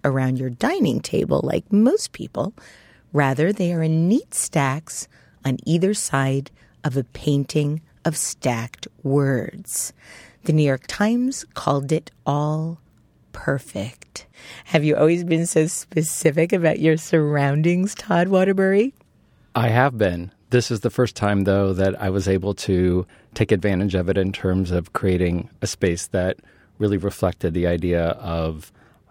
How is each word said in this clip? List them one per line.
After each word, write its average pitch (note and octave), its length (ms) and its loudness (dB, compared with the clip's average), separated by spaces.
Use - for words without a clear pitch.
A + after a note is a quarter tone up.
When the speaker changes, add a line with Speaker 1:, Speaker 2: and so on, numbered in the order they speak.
Speaker 1:
around C3 340 0
your C3 100 -4
dining A3 520 0
table - 420 0
like - 300 -4
most A#3+ 400 2
people. - 400 -6
Rather, C#3+ 400 2
they F3 220 -2
are E3 100 0
in D#3+ 240 2
neat A3+ 260 0
stacks - 760 -4
on C3 220 -2
either F3 280 2
side C3+ 580 -2
of C3 100 -2
a C3+ 80 0
painting D3 760 -2
of D#3+ 100 -2
stacked - 720 -6
words. C3+ 880 -2
The D#3+ 100 0
New D#3 100 4
York C3+ 240 0
Times A#3+ 680 -2
called C#3 380 -2
it D#3 200 -2
all D3+ 540 -2
perfect. - 960 -8
Have D3+ 180 0
you D3+ 120 2
always E3+ 280 4
been E3+ 220 0
so D#3 220 0
specific D#3+ 840 -2
about E3+ 280 2
your D#3 180 4
surroundings, D#3 1000 2
Todd F3 320 0
Waterbury? G3 680 2
Speaker 2:
I A#2 140 2
have B2 280 4
been. F2+ 340 0
This B2 220 2
is A2+ 80 -2
the A2+ 100 0
first A#2+ 260 0
time, G2+ 280 0
though, G2 300 2
that F#2+ 280 0
I G2+ 80 -2
was F#2+ 180 -2
able F#2+ 280 0
to F2+ 500 2
take - 160 0
advantage G2 420 0
of F2+ 160 0
it F#2+ 80 0
in F#2+ 140 0
terms F#2 400 0
of F2 220 -2
creating F2+ 560 0
a G2 60 -2
space - 400 -2
that F#2 300 -2
really G#2 180 2
reflected F2+ 560 -2
the F2 140 0
idea F2 440 0
of D#2+ 600 -6